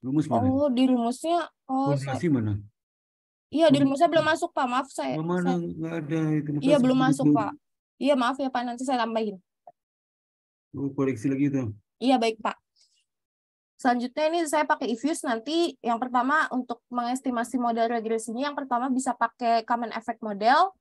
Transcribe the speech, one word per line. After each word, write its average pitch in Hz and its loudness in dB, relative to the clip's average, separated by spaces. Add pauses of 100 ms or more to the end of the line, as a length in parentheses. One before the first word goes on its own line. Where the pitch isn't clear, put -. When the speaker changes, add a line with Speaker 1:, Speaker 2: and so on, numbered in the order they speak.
Speaker 1:
Rumus 139 0
mana? 117 2
Speaker 2:
Oh, 277 4
di 247 2
rumusnya, 254 0 (180)
oh, - 0
Speaker 1:
Formulasi 139 -2
Speaker 2:
saya - 2
Speaker 1:
mana? 110 2 (960)
Speaker 2:
Iya, 320 4
di 277 4
Speaker 1:
Rumus 277 2
Speaker 2:
rumusnya 339 4
belum 311 4
Speaker 1:
mana? 311 2
Speaker 2:
masuk, 339 -4
Pak. 285 -2
Maaf, 254 -2
saya, 151 -4
Speaker 1:
Mana 175 -2
Speaker 2:
saya 180 0
Speaker 1:
nggak 170 -6
ada 160 -4 (180)
itu, 151 -4
Speaker 2:
Iya, 143 -2
Speaker 1:
makasih 269 4
Speaker 2:
belum 254 4
Speaker 1:
dulu. 262 4
Speaker 2:
masuk, 269 2
Pak. - 2 (460)
Iya, 277 2
maaf 254 0
ya, 269 -2
Pak, 254 -2
nanti 240 -8
saya 254 0
tambahin. 226 -2 (1400)
Speaker 1:
Oh, 139 -6
koreksi 135 -2
lagi 135 2
tuh. 127 -2 (320)
Speaker 2:
Iya, 254 4
baik, 226 0
Pak. - -4 (1200)
Selanjutnya 247 0
ini 339 0
saya 302 0
pakai 302 -2
Ifuse 294 -4
nanti. 285 -2
Yang 233 -2
pertama 254 0
untuk 247 -6
mengestimasi 240 -4
model 233 0
regresinya, 226 -4
yang - -10
pertama 262 -2
bisa 254 -2
pakai 233 0
common 240 -2
effect 233 -8
model 226 2